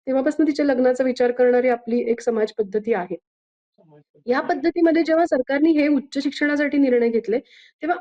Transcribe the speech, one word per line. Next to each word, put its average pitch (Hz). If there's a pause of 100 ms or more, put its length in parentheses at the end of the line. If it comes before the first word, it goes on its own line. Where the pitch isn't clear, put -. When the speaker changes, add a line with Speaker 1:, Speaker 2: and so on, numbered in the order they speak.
Speaker 1:
तेव्हापासून 277
तिच्या 294
लग्नाचा 254
विचार 247
करणारी 247
आपली 240
एक 233
समाज 226
पद्धती 214
आहे. 180 (640)
Speaker 2:
समाज 151 (240)
Speaker 1:
या 254
Speaker 2:
पद्धती -
आहे. -
Speaker 1:
पद्धतीमध्ये 330
जेव्हा 320
सरकारने 294
हे 294
उच्च 277
शिक्षणासाठी 294
निर्णय 247
घेतले, 226
तेव्हा -